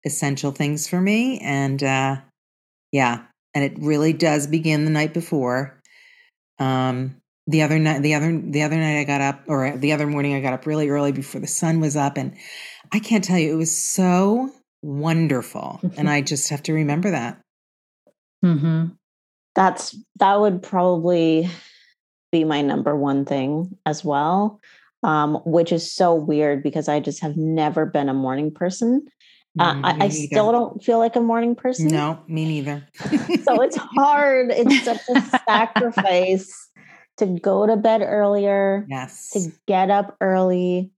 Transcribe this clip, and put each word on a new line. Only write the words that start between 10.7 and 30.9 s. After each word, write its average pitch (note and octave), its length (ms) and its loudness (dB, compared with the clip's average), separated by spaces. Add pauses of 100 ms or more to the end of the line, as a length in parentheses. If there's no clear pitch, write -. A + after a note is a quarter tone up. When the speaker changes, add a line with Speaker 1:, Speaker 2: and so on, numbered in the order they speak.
Speaker 1:
early C#3+ 240 0
before C3+ 280 -8
the - 60 -8
sun E3 340 0
was D3+ 160 0
up, C#3+ 200 0
and C3+ 200 -6 (560)
I G#3 60 0
can't G#3+ 260 0
tell F3+ 140 0
you, D#3 140 0
it D#3+ 40 0
was E3 200 -2
so G3 760 2 (320)
wonderful. D3 1040 -2
Speaker 2:
<laughs> F#3 80 -6
Speaker 1:
And F3+ 120 0
I D3 120 2
just C#3+ 300 -4
have C#3+ 140 -6
to E3 80 -2
remember D#3 380 0
that. A#2+ 300 -6 (1040)
Speaker 2:
Mm-hmm. E3 420 2 (680)
Speaker 3:
That's, - 420 0 (240)
that G3+ 200 4
would F#3+ 220 2
probably F3 840 2 (840)
be E3 140 2
my D3+ 180 0
number C#3+ 340 0
one C#3 280 0
thing C#3+ 520 -4 (100)
as D3+ 180 -4
well, E3+ 560 0 (420)
um, D3+ 420 0
which E3+ 280 2
is E3 200 -4
so F3 220 4
weird D3+ 480 0
because D3 260 -2
I D3 120 0
just C#3+ 220 -6
have D3+ 140 -4
never D#3+ 500 0
been C#3+ 220 -2
a C3+ 60 -2
morning C3+ 380 -2
person. A#3 540 -2 (520)
Uh, E3+ 160 2
Speaker 1:
Mm, C#3 100 -6
Speaker 3:
I, F3 100 2
Speaker 1:
me E3+ 100 0
Speaker 3:
I G3+ 40 2
Speaker 1:
neither. D3+ 180 -4
Speaker 3:
still G#3+ 260 2
don't A#3 320 -2
feel A3+ 140 2